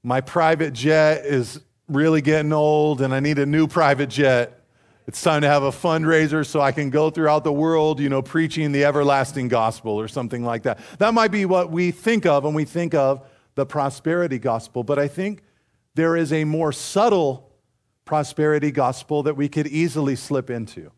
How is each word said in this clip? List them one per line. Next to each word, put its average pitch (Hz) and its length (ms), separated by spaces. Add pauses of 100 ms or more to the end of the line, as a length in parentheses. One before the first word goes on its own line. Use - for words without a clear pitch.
my 123 180
private 160 540
jet 151 540
is 127 340 (260)
really 156 360
getting 151 280
old 151 500
and 131 120
I 135 60
need 147 180
a 139 80
new 151 220
private 143 420
jet. 127 540 (440)
It's - 140
time 151 220
to 143 40
have 143 140
a 139 80
fundraiser 156 760
so 151 160
I 139 120
can 139 180
go 151 220
throughout 151 320
the 151 100
world, 156 460
you 143 100
know, 135 140
preaching 156 480
the 143 140
everlasting 139 640
gospel," 110 500
or 110 80
something 120 360
like 117 200
that. 120 160 (180)
That 220 160
might 220 160
be 196 160
what 180 240
we 175 220
think 226 340
of 143 180
when 151 120
we 151 100
think 165 300
of 135 280 (300)
the 139 140
prosperity 147 720
gospel, 117 440
but 139 140
I 143 100
think 190 360 (500)
there 165 220
is 156 180
a 156 120
more 156 260
subtle 180 800 (520)
prosperity 151 680
gospel 139 500
that 143 160
we 143 100
could 151 200
easily 147 480
slip 131 340
into. 110 480